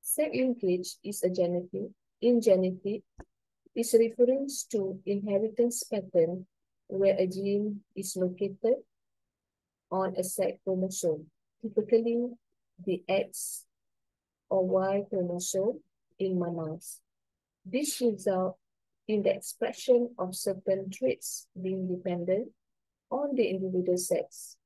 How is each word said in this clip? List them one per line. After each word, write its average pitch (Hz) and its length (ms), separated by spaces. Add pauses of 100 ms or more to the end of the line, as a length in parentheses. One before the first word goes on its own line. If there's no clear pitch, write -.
Sex 302 320
linkage 233 680
is 202 200
a 185 80
genetic, 180 580 (320)
in 240 180
genetic, 190 640 (760)
is 233 240
reference 247 640
to 190 420
inheritance 208 760
pattern 185 640 (400)
where 196 320
a 190 80
gene 202 540 (120)
is 190 220
located 190 640 (1120)
on 185 240
a 185 80
sex - 400
chromosome, 185 600 (360)
typically 233 680 (560)
the 175 240
X - 560 (840)
or 190 160
Y 190 440
chromosome 185 720 (380)
in 190 200
mammals. 170 640 (640)
This 262 340
results 190 580 (520)
in 214 140
the - 120
expression - 840
of 185 200
certain 190 520
traits - 580 (140)
being 185 240
dependent 180 640 (640)
on 277 240
the 247 80
individual 185 540
sex. - 580 (100)